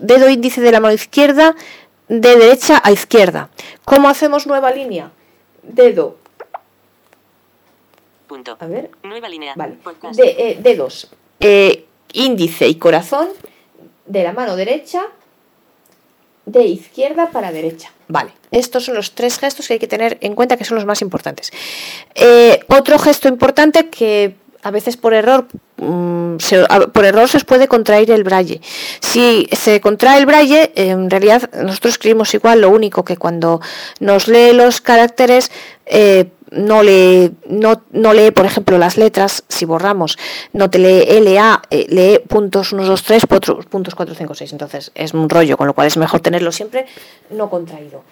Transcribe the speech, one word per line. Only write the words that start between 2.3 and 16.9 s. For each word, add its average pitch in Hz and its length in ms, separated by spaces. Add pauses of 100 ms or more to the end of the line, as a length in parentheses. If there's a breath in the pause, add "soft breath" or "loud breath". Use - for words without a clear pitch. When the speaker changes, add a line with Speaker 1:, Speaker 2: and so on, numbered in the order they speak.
Speaker 1:
derecha 254 440
a 208 120
izquierda. 180 560 (340 loud breath)
¿Cómo 277 240
hacemos 285 400
nueva 269 240
línea? 240 400 (520)
Dedo. 214 520 (2000)
Speaker 2:
Punto. 123 320
Speaker 1:
A 165 80
ver. 214 220 (140)
Speaker 2:
Nueva 220 260
línea. 151 260
Speaker 1:
Vale. 147 280
Speaker 2:
Podcast. 180 360
Speaker 1:
De, 247 180
eh, 233 240
dedos, 202 500 (280)
eh, 202 460 (280)
índice 190 540
y 160 80
corazón 180 540 (760 soft breath)
de 196 180
la 170 80
mano 220 240
derecha, 285 480 (1400)
de 233 180
izquierda 294 680